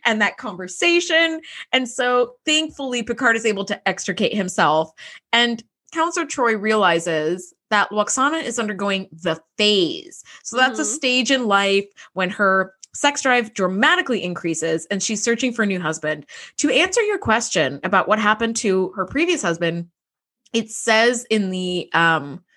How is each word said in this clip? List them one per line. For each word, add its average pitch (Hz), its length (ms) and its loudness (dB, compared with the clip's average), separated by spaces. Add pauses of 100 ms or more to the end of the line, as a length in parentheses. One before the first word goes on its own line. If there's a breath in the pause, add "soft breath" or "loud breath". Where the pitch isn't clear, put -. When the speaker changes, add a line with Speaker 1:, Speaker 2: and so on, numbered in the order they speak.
Speaker 1:
and 220 180 2
that 202 140 0
conversation. 320 1040 0 (320 loud breath)
And 254 160 2
so 247 460 0 (100)
thankfully, 302 580 -2
Picard 233 340 0
is 220 80 -4
able 202 220 0
to 196 220 -4
extricate 185 460 -2
himself. 160 580 2 (400 loud breath)
And 233 300 2 (300)
Counselor 330 340 -2
Troi 233 340 0
realizes 175 920 0 (180)
that 208 200 2
Lwaxana 262 540 0
is 233 160 -6
undergoing 196 500 -4
the 165 300 -4 (180)
phase. 190 640 0 (220 loud breath)
So 226 120 -10
that's 254 220 2
a 214 40 0
Speaker 2:
Mm-hmm. 208 100 -4
Speaker 1:
stage 254 400 0
in 254 160 2
life 196 380 2 (260 loud breath)
when 185 180 -2
her 190 420 0 (220)
sex 285 280 0
drive 247 320 0
dramatically 240 680 0
increases 165 720 -4
and 196 100 -2
she's 214 200 -4
searching 233 300 0
for 233 100 -2
a 208 40 0
new 190 140 0
husband. 156 440 -4 (340 loud breath)
To 285 120 2
answer 370 320 2
your 415 160 0
question 175 640 0
about - 240 2
what 208 140 2
happened 220 380 0
to 190 360 0
her 185 120 -4
previous 330 360 0
husband, 170 460 -2 (640)
it 220 180 -2
says 226 600 2
in 208 200 0
the, 180 440 -4
um, 165 480 2 (140 soft breath)